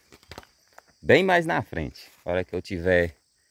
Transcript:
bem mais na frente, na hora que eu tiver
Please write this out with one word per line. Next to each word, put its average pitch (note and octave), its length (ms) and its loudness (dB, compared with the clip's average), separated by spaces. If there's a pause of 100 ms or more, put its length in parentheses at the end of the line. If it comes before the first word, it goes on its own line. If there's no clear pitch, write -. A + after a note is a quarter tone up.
(1000)
bem C#3+ 220 4
mais F3 220 0
na D#3+ 180 -2
frente, - 480 -12 (120)
na F2 100 -4
hora F#2 100 -2
que - 120 -10
eu F2+ 60 -6
tiver F2 540 0 (360)